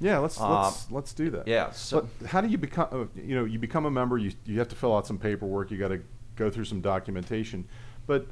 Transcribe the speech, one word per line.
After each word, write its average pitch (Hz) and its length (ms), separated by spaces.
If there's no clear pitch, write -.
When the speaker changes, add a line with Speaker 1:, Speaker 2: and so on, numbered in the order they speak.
Speaker 1:
Yeah, 180 180
let's, 143 220
Speaker 2:
Um, 104 100
Speaker 1:
let's, 98 400
let's 131 220
do 156 180
that. 92 160
Speaker 2:
yeah, 110 240
so - 380
Speaker 1:
But 117 100
how 185 100
do 220 80
you 214 100
become, 160 320
uh, 123 300
you 131 160
know, 123 80
you 113 160
become 123 260
a 147 60
member, 127 260
you, 98 140
you 107 140
have 117 100
to - 80
fill 117 200
out 98 100
some 104 120
paperwork, 98 520
you 101 80
gotta 95 220
go 107 160
through 110 140
some 95 160
documentation. 95 880
But, 139 240